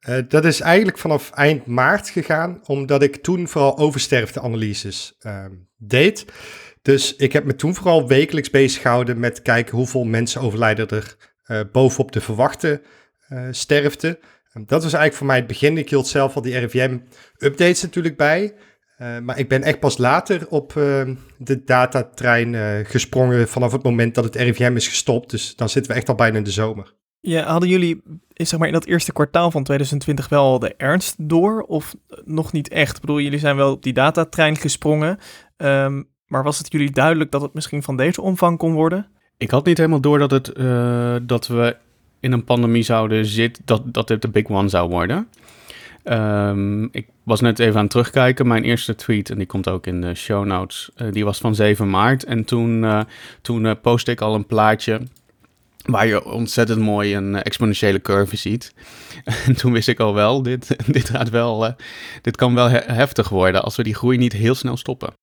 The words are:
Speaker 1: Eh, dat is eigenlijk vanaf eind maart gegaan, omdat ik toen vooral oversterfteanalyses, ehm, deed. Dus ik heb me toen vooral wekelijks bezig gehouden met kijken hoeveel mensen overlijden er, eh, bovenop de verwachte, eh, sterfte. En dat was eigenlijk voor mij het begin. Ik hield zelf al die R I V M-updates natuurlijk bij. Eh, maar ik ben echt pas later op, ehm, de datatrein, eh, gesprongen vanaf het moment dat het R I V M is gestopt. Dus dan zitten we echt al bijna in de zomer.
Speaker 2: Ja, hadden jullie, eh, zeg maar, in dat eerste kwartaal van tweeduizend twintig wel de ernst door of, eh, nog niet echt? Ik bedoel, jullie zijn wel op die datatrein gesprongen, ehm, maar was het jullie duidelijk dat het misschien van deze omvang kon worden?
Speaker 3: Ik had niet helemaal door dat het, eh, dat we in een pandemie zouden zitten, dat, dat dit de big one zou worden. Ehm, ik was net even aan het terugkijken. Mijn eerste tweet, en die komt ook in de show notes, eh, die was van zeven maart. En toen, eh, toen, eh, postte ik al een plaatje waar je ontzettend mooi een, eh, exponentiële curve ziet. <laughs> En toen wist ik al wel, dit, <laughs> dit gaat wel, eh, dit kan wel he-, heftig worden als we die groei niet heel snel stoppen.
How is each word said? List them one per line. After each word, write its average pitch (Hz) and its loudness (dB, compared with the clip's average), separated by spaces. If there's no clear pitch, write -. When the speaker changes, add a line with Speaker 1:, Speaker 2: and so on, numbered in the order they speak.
Speaker 1:
Eh, 123 -4
dat 156 4
is 165 2
eigenlijk 185 2
vanaf 156 -2
eind 143 0
maart 127 0
gegaan, 165 -4
omdat 139 0
ik 143 2
toen 175 -4
vooral 139 2
oversterfteanalyses, 117 -2
ehm, 98 -14
deed. 127 0
Dus 135 2
ik 135 0
heb 147 0
me 135 -2
toen 165 -2
vooral 165 2
wekelijks 139 2
bezig 135 2
gehouden 120 0
met 120 -4
kijken 117 0
hoeveel 123 -2
mensen 117 -2
overlijden 110 0
er, 107 -6
eh, 110 -6
bovenop 127 2
de - -2
verwachte, 143 -2
eh, 127 -10
sterfte. 147 -2
En 110 -14
dat 156 2
was 156 -2
eigenlijk 151 2
voor 143 -6
mij 135 4
het 123 0
begin. 147 0
Ik 147 -6
hield 135 2
zelf 135 0
al 135 -4
die 123 -4
R 123 -2
I 120 -4
V - -10
M-updates 135 0
natuurlijk 165 -4
bij. 175 2
Eh, 120 -12
maar 120 -8
ik 135 -2
ben 135 2
echt 147 0
pas 139 0
later 160 0
op, - -4
ehm, 139 -2
de 131 -4
datatrein, 123 0
eh, 107 -2
gesprongen 120 2
vanaf 123 -2
het 127 -2
moment 117 2
dat 117 0
het 113 -6
R 123 0
I 120 2
V - -8
M 123 2
is 113 -2
gestopt. - -2
Dus - -8
dan 113 -4
zitten - -4
we 113 -2
echt - -6
al 131 0
bijna 110 2
in 104 -2
de 101 -6
zomer. 107 -6
Speaker 2:
Ja, 165 -2
hadden 175 0
jullie, 175 2
eh, 165 -4
zeg 165 -2
maar, 160 2
in 151 -2
dat 165 0
eerste - 0
kwartaal 170 2
van 151 -4
tweeduizend 143 -2
twintig 139 -4
wel 135 4
de 123 -4
ernst 156 -2
door 175 0
of, - -6
eh, - -20
nog 156 -4
niet 151 -4
echt? - 0
Ik - -18
bedoel, 147 -2
jullie 143 -2
zijn 147 0
wel 139 4
op 135 -6
die 127 -2
datatrein 156 2
gesprongen, 151 -2
ehm, 139 0
maar 131 -2
was 147 -2
het - -12
jullie 143 0
duidelijk 156 2
dat 139 -2
het 143 -8
misschien 147 -8
van 135 -6
deze 151 0
omvang 175 0
kon 165 0
worden? 165 2
Speaker 3:
Ik 120 -4
had 143 2
niet 175 4
helemaal 160 2
door 147 4
dat 143 2
het, 135 0
eh, 120 0
dat 120 -2
we 120 0
in 127 0
een 120 0
pandemie 117 2
zouden 110 0
zitten, 113 -2
dat, 120 0
dat 117 -2
dit 113 0
de 113 -2
big 110 0
one 101 0
zou 87 2
worden. 92 -2
Ehm, 104 0
ik - -10
was 113 2
net 117 2
even 113 4
aan 107 4
het 104 0
terugkijken. 127 2
Mijn 113 2
eerste 117 -2
tweet, - -2
en 98 -6
die 98 -4
komt 98 -4
ook 92 -4
in 90 -4
de 87 -4
show 101 -2
notes, 95 -6
eh, 110 -6
die 107 0
was 101 -2
van 110 0
zeven 104 4
maart. 113 2
En 113 -2
toen, 113 0
eh, 107 2
toen, 113 -2
eh, 110 2
postte 120 2
ik 117 -4
al 107 -2
een 107 -2
plaatje 110 2
waar 110 2
je 107 2
ontzettend 113 0
mooi 104 0
een, 98 -2
eh, 101 -2
exponentiële 104 0
curve 101 0
ziet. - -6
<laughs> - -4
En 131 4
toen 123 0
wist 113 0
ik 117 0
al 107 2
wel, 110 2
dit, 123 -4
<laughs> 127 -2
dit 131 0
gaat 123 -4
wel, 113 0
eh, 117 -2
dit - -4
kan 123 2
wel 123 4
he-, 120 2
heftig 120 2
worden 92 4
als - -6
we 123 -2
die 110 -2
groei 123 0
niet 120 2
heel 110 2
snel 127 -6
stoppen. - -8